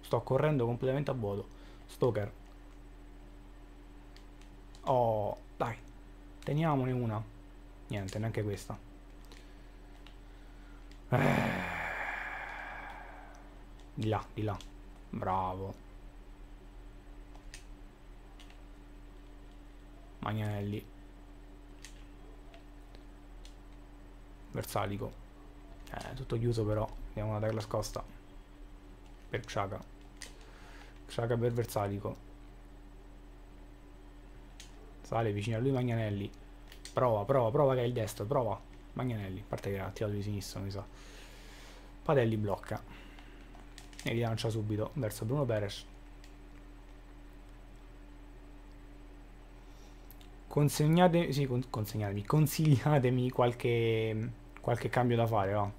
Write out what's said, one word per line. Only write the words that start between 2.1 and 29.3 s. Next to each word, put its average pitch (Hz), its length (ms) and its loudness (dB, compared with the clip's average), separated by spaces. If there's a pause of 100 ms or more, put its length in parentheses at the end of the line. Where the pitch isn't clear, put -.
Oh, 113 540 6 (200)
dai. 120 200 0 (680)
Teniamone 143 480 4
una. 117 300 2 (640)
Niente, 101 320 -2
neanche 110 240 2
questa. 104 340 -2 (2250)
Eh. - 680 4 (2250)
Di 113 140 0
là, 104 160 4 (100)
di 107 100 -2
là. 101 140 2 (520)
Bravo. 95 640 0 (4000)
Magnanelli. 104 680 0 (3750)
Versalico. 101 600 0 (800)
Eh, - 240 -6
tutto 127 220 -2
chiuso 117 280 4
però. 107 220 2 (260)
Diamo 107 180 0
una 104 80 2
taglia 110 220 2
scosta. - 420 -2 (1300)
Per 110 100 0